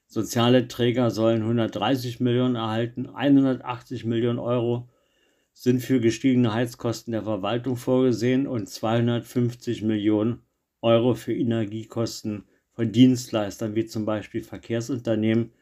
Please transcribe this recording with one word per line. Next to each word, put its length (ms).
soziale 580
Träger 460
sollen 320
hundertdreißig 720
Millionen 380
erhalten, 500
einhundertachtzig 1000
Millionen 360
Euro 480
sind 300
für 180
gestiegene 520
Heizkosten 600
der 100
Verwaltung 540
vorgesehen 720
und 200
zweihundertfünfzig 1120
Millionen 580
Euro 340
für 180
Energiekosten 1120
von 180
Dienstleistern 840
wie 100
zum 180
Beispiel 380
Verkehrsunternehmen, 1200